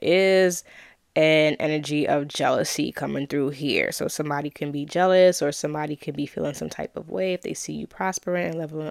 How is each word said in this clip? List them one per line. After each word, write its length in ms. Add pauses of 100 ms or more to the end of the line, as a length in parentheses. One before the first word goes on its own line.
is 640 (500)
an 460
energy 460
of 200
jealousy 640
coming 380
through 220
here. 420
So 160
somebody 420
can 220
be 120
jealous, 560
or 120
somebody 420
can 200
be 120
feeling 280
some 140
type 280
of 120
way 260
if 80
they 120
see 180
you 140
prospering 640
and 100
leveling 320